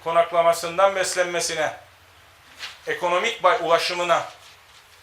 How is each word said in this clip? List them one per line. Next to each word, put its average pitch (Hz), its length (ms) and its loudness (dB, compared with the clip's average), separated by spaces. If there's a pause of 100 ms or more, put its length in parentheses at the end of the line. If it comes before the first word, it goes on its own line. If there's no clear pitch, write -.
konaklamasından 170 920 2
beslenmesine, 170 800 -2 (1120)
ekonomik 180 560 -4
ba-, 170 160 4
ulaşımına, 170 680 0 (760)